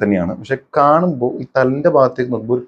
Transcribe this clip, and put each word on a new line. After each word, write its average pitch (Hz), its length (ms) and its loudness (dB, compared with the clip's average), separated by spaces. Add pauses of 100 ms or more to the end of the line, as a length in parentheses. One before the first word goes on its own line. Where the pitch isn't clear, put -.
തന്നെയാണ്. 98 380 0
പക്ഷെ 131 180 -6 (200)
കാണുമ്പോൾ 147 540 2 (100)
ഈ 123 40 -10 (120)
തലൻ്റെ 135 400 2
ഭാഗത്തേക്ക് 127 360 2
നോക്കുമ്പോൾ 113 240 -2
ഒരു 123 100 -8